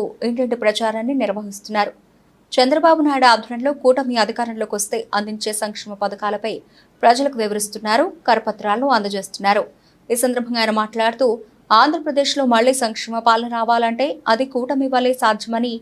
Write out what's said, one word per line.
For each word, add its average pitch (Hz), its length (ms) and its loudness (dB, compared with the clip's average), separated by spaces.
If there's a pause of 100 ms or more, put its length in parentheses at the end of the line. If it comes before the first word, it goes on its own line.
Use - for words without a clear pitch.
(240)
ఇంటింటి 240 320 -2
ప్రచారాన్ని 220 580 0
నిర్వహిస్తున్నారు. 208 800 -4 (600)
చంద్రబాబు 311 500 4
నాయుడు 269 240 4
ఆధ్వర్యంలో 240 460 2
కూటమి 254 440 2
అధికారంలోకి 220 580 -2
వస్తే 214 400 -6
అందించే 214 380 -4
సంక్షేమ 208 420 -8
పథకాలపై 202 600 -4 (480)
ప్రజలకు 254 360 4
వివరిస్తున్నారు, 214 720 -2 (160)
కరపత్రాలను 226 640 0
అందజేస్తున్నారు. 202 760 0 (460)
ఈ 240 60 0
సందర్భంగా 240 440 -2
ఆయన 220 100 2
మాట్లాడుతూ, 226 560 0 (460)
ఆంధ్రప్రదేశ్లో 277 720 2
మళ్లీ 240 300 4
సంక్షేమ 226 440 -6
పాలన 233 300 2
రావాలంటే 233 580 0 (220)
అది 226 180 2
కూటమి 269 420 -2
వల్లే 247 240 2
సాధ్యమని, 226 680 -2